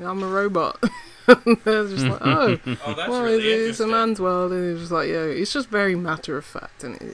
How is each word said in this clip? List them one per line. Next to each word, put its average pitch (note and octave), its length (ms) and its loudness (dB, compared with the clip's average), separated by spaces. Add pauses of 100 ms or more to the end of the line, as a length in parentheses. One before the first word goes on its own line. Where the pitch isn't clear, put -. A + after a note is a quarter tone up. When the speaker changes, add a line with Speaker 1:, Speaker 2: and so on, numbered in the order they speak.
Speaker 1:
I'm F#3 220 -6
a F#3+ 40 -4
robot." F#3+ 560 0
<laughs> G#3+ 60 2 (560)
And A#3 180 6
they're G#3+ 240 0
just F#3 200 -2
like, - 160 -2
"Oh, B3+ 380 4
Speaker 2:
<laughs> B2+ 160 -6 (100)
Oh, D3+ 80 -4
that's E3+ 120 -6
Speaker 1:
well, B3 140 -2
Speaker 2:
really A3+ 160 2
Speaker 1:
it A3 80 0
is A3 140 2 (200)
a A3 40 0
Speaker 2:
interesting. A3 80 0
Speaker 1:
man's A3+ 280 2
world," F3+ 320 0
and F3+ 200 -2
it's E3 80 -6
just E3+ 120 -8
like, D#3+ 180 0
yeah, E3 160 -2
it's D#3+ 280 -2
just C4+ 160 -4
very G3+ 240 0
matter D#3+ 440 -4
of C#3+ 60 -8
fact, - 400 -16
and A#2+ 120 -10
it, - 80 -14 (100)